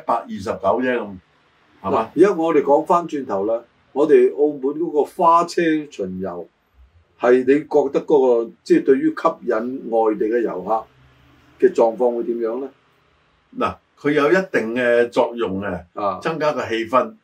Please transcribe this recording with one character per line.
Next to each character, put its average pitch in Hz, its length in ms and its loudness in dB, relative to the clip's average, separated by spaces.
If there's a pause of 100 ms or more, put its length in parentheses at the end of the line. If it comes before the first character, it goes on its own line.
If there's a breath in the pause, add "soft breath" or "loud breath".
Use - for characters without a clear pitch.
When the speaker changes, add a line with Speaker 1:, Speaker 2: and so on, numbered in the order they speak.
Speaker 1:
百 120 80 0
二 - 140 -6
十 104 160 -12
九 104 160 -4
啫， 120 360 0
噉， 101 200 -8 (680)
係 - 80 -6
嘛？ - 0 -
Speaker 2:
嗱， - 240 -2
而 143 60 2
家 196 120 6
我 165 220 -2
哋 143 80 4
講 147 220 2
返 175 240 2
轉 139 180 -8
頭 98 200 -4
啦， 117 160 -4 (300)
我 147 160 0
哋 127 260 6
澳 147 180 0
門 143 280 -6
嗰 165 120 -4
個 147 120 2
花 175 400 2
車 175 180 -4 (280)
巡 92 300 -8
遊， 87 280 -10 (720)
係 123 180 4
你 127 60 0
覺 139 480 2
得 160 120 -2
嗰 127 400 2
個， 110 60 -14 (120)
即 170 140 4
係 - 80 0
對 135 140 4
於 156 100 0
吸 - 200 -2 (140)
引 123 480 -4
外 110 240 2
地 101 120 -4
嘅 120 160 0
遊 92 200 -4
客 110 220 -4 (840)
嘅 123 60 4
狀 113 240 2
況 120 200 0
會 117 80 -4
點 117 140 -4
樣 117 220 -4
呢？ 139 80 -8 (880)
Speaker 1:
嗱， 98 160 -4 (240)
佢 143 140 -2
有 143 180 2
一 180 40 4
定 120 400 -2
嘅 120 340 2
作 120 260 0
用 98 260 -4
嘅， 98 240 -8 (100)
Speaker 2:
啊。 101 260 -4
Speaker 1:
增 160 180 -6
加 151 140 -2
個 127 140 -4
氣 113 220 -4
氛， 120 360 0